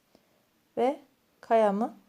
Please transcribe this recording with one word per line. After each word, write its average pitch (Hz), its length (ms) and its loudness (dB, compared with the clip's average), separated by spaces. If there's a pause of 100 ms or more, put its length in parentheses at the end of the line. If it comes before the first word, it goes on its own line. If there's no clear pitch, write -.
(760)
Ve 262 240 -2 (400)
kayamı 220 560 0 (120)